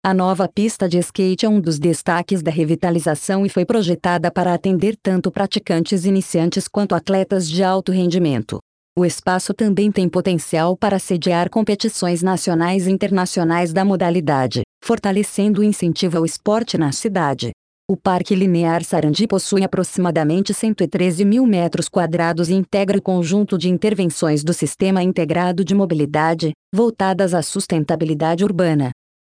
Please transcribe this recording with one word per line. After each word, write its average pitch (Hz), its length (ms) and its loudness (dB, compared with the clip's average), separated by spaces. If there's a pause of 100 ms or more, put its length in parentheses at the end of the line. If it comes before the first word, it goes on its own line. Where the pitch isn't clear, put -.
A 190 80 0
nova 185 360 0
pista 202 420 -2
de 175 80 0
skate 185 480 0
é 220 40 2
um 208 120 4
dos 160 160 -2
destaques 170 640 0
da 160 80 -2
revitalização 170 960 0
e 190 40 0
foi 180 140 0
projetada 175 680 0
para 180 240 0
atender 196 480 0
tanto 185 280 0
praticantes 185 720 -2
iniciantes 190 640 0
quanto 202 280 0
atletas 190 520 0
de 175 160 0
alto 185 280 0
rendimento. 175 640 0 (400)
O 180 80 4
espaço 185 480 -2
também 208 360 2
tem 185 200 0
potencial 175 680 0
para 196 240 0
sediar 175 500 0
competições 202 720 -2
nacionais 180 680 0
e 190 40 2
internacionais 180 800 0
da 190 140 0
modalidade, 156 760 0 (200)
fortalecendo 208 760 0
o - 20 4
incentivo 175 540 0
ao 165 80 2
esporte 208 520 -2
na 151 140 2
cidade. 143 600 -2 (360)
O 196 80 0
Parque 185 400 0
Linear 170 480 2
Sarandi 156 440 0
possui 190 360 0
aproximadamente 175 880 0
cento 214 300 -2
e 156 60 0
treze 180 340 0
mil 226 240 4
metros 175 400 0
quadrados 170 640 0
e 185 40 2
integra 196 440 0
o 190 40 0
conjunto 185 560 0
de 170 120 0
intervenções 170 720 0
do 165 80 -2
Sistema 185 500 0
Integrado 180 640 0
de 180 100 -2
Mobilidade, 160 800 0 (220)
voltadas 190 600 0
à 170 80 0
sustentabilidade 160 1000 -2
urbana. 165 480 0 (320)